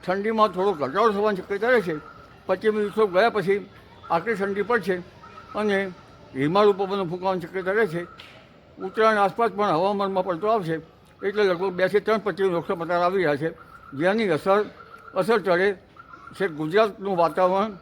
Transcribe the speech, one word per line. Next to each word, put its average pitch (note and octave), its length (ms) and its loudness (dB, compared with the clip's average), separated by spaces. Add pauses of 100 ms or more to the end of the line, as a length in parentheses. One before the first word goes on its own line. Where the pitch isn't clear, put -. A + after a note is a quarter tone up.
ઠંડીમાં G#3+ 440 2
થોડો F#3 220 0
ઘટાડો E3+ 400 2
થવાની G3+ 260 0
શક્યતા G3+ 320 -4
રહેશે. F#3 260 2 (500)
પશ્ચિમી G#3+ 380 0
વિક્ષોભ G#3 340 0
ગયા A3+ 120 6
પછી G3 400 -2 (400)
આકરી E3+ 260 0
ઠંડી G3 260 -4
પડશે G3 340 0 (600)
અને G3+ 360 0 (440)
હિમાલય F#3 360 4
પવનો G3 340 -2
ફૂંકાવાની F3+ 360 -4
શક્યતા F3+ 300 -6
રહેશે. F3 340 -2 (760)
ઉત્તરાયણ A3 340 2
આસપાસ G3+ 320 0
પણ G3+ 160 -2
હવામાનમાં F#3+ 600 0
પલટો F3+ 220 -4
આવશે, G3 260 0 (500)
એટલે G3+ 200 0
લગભગ F#3 260 0
બે F3+ 180 0
થી F#3+ 120 2
ત્રણ G#3+ 180 0
પશ્ચિમી F#3+ 320 -2
વિક્ષોભ E3+ 340 -2
અત્યારે F3 200 0
આવી F#3 200 2
રહ્યા D3 120 2
છે, D3+ 140 -2 (440)
જેની G3 340 0
અસર, G3+ 380 2 (500)
અસર G3 260 2
તળે F#3+ 320 2 (680)
છેક F#3+ 100 -2
ગુજરાતનું F#3+ 680 0
વાતાવરણ F#3 540 2 (100)